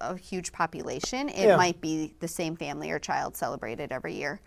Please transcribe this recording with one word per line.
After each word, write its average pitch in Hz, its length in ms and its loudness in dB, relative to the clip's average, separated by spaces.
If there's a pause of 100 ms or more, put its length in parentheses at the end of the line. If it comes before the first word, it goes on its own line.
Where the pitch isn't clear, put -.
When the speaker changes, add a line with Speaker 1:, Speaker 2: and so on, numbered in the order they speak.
Speaker 1:
a 175 160 -4
huge 180 340 -6
population, 165 800 -2
it - 180 4
Speaker 2:
Yeah. 180 100 10
Speaker 1:
might 175 240 6
be 156 380 -2
the 170 80 -4
same 165 280 -2
family 151 360 -6
or 156 80 0
child 139 380 -2
celebrated 131 540 -4
every 131 240 -6
year. 147 320 -6